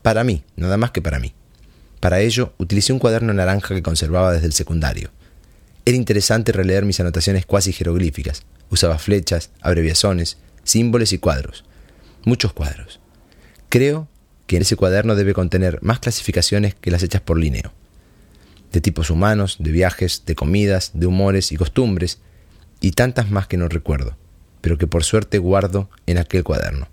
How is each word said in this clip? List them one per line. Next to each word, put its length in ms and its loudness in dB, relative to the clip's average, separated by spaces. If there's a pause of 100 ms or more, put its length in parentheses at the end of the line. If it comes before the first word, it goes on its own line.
Para 220 2
mí, 200 -2 (120)
nada 220 0
más 140 0
que 100 -4
para 180 -4
mí. 140 -8 (640)
Para 220 2
ello, 360 0
utilicé 360 0
un 60 0
cuaderno 340 2
naranja 420 0
que 80 -4
conservaba 480 0
desde 160 2
el 60 0
secundario. 580 -4 (720)
Era 120 4
interesante 540 2
releer 340 2
mis 140 0
anotaciones 460 0
cuasi 280 0
jeroglíficas. 680 -2 (260)
Usaba 280 2
flechas, 540 -2 (100)
abreviaciones, 760 0 (260)
símbolos 500 2
y 60 -4
cuadros. 460 -4 (580)
Muchos 300 0
cuadros. 460 -10 (680)
Creo 380 2 (400)
que 100 2
ese 180 2
cuaderno 400 2
debe 180 2
contener 480 0
más 180 -2
clasificaciones 760 -2
que 160 -4
las 120 0
hechas 180 -2
por 180 -2
Linneo. 320 -2 (1000)
De 100 0
tipos 280 -2
humanos, 500 0
de 120 -2
viajes, 540 0
de 100 -2
comidas, 580 0
de 140 0
humores 440 2
y 60 -6
costumbres, 640 -2 (600)
y 120 0
tantas 400 0
más 160 0
que 100 -2
no 100 0
recuerdo, 500 -4 (440)
pero 160 0
que 100 0
por 160 0
suerte 340 0
guardo 520 0 (160)
en 120 2
aquel 260 0
cuaderno. 500 -4